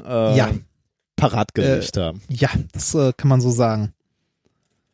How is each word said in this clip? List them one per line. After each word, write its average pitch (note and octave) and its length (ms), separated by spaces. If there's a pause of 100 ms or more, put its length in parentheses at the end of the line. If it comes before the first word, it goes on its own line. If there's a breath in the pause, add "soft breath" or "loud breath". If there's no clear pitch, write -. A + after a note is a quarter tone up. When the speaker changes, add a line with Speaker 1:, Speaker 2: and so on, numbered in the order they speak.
Speaker 1:
äh, A2+ 320
Speaker 2:
Ja. A2 140 (680)
Speaker 1:
parat A#2+ 360
gelegt C3+ 440
Speaker 2:
Äh, G2 40
Speaker 1:
haben. E2+ 280
Speaker 2:
ja, C3 200 (220)
das, - 240
äh, C3+ 220
kann - 100
man C3 140
so B2 100
sagen. A2+ 400 (1040)